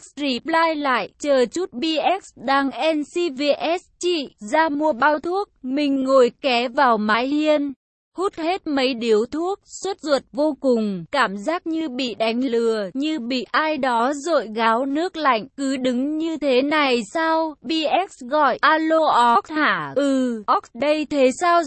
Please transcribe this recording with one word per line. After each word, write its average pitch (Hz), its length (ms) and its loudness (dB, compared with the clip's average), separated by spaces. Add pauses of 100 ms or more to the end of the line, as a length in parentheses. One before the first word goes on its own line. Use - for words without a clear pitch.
X - 140 -20
reply 311 600 -2
lại, 262 340 -2 (100)
chờ 269 260 2
chút 339 280 -6
B 240 100 -8 (400)
X - 220 -20
đang 277 240 0 (240)
N 302 100 -2
C - 120 -10 (220)
V 254 40 -4 (380)
S - 20 -12 (180)
chị, 339 280 -2 (240)
ra 320 180 2
mua 294 240 0
bao 285 260 0
thuốc, 381 300 -4 (140)
mình 269 400 -2
ngồi 262 280 6 (100)
ké 247 260 0
vào 247 300 4
mái 214 300 0
hiên. 294 460 0 (440)
Hút 359 180 -2
hết 349 320 -4
mấy 269 260 0
điếu 226 380 2
thuốc, 349 340 -4
sốt - 340 -8
ruột 277 220 0 (100)
vô 285 280 0
cùng, 214 520 0
cảm 214 260 0
giác 311 300 -4
như 320 220 -4
bị 247 260 -4
đánh 226 300 -2
lừa, 226 480 0
như 311 260 -4
bị 240 320 -4
ai 311 260 0
đó 247 360 0
dội 285 420 -2
gáo 226 300 2
nước 311 320 -4
lạnh, 262 300 0 (100)
cứ 269 200 -2
đứng 262 400 -2
như 320 200 -4
thế 262 240 2
này 285 400 0 (120)
sao? 320 480 0
B 240 100 -8 (380)
X - 200 -20
gọi, 277 320 2
alo 302 760 4
Ox - 140 -2
hả? 208 440 0
Ừ, 254 480 0 (140)
Ox 415 60 -4 (100)
đây 302 320 0
thế 269 240 4 (100)
sao 339 280 4